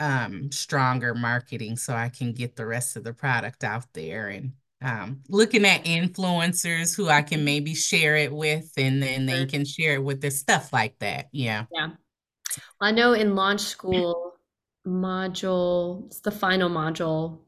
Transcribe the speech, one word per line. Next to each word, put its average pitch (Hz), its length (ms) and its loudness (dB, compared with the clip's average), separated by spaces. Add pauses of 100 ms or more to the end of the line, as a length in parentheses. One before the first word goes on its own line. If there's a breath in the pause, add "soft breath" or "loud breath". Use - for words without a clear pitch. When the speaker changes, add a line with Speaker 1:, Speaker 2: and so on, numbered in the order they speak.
Speaker 1:
um, 135 520 -2
stronger 127 600 0
marketing 117 640 -4
so 123 180 -6
I 117 160 -4
can 120 220 -4
get 120 240 -8
the 113 100 -8
rest 117 300 -6
of 101 80 -12
the 117 100 -10
product 120 500 -4
out 113 300 -6
there 101 340 -8
and, 131 240 -8 (300)
um, 120 460 -6
looking 214 360 4
at 185 200 4
influencers 170 1120 0
who 190 120 0
I 147 140 6
can 156 180 -2
Speaker 2:
Mm-hmm. 147 40 2
Speaker 1:
maybe 147 300 0
share 156 420 4
it 143 160 2
with, 151 440 -2
and 135 260 2
then 131 240 -2
they 131 120 0
Speaker 2:
Sure. 135 80 0
Speaker 1:
can 143 180 -2
share 151 300 0
it 135 100 -2
with 139 160 -4
their 143 100 -2
stuff 151 420 0
like 110 280 0
that. 92 320 -6
Yeah. 113 400 -2
Speaker 2:
Yeah. 156 140 -4 (960 loud breath)
Well, 202 80 2
I - 40 4
know 240 200 6
in 214 240 4
Launch 196 260 2
School 175 720 -2 (520)
module, 185 1200 0
it's - 140 -18
the 208 100 -2
final 185 400 2
module, 160 760 -2